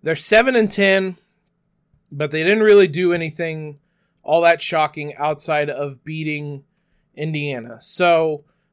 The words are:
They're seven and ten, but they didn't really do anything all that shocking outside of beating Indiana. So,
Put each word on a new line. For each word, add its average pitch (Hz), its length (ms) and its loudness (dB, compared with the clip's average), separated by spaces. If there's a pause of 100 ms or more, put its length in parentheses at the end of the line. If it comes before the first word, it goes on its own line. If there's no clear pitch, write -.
They're 156 140 -2
seven 240 380 2
and 214 160 2
ten, 190 460 0 (960)
but 147 180 -6
they 156 120 -2
didn't 208 200 2
really 202 260 8
do 175 260 0
anything 160 640 -8 (440)
all 170 200 2
that 170 180 4
shocking 151 540 -4
outside 147 560 -2
of 139 340 -8
beating 151 600 -8 (500)
Indiana. 143 640 -6
So, 165 640 0 (280)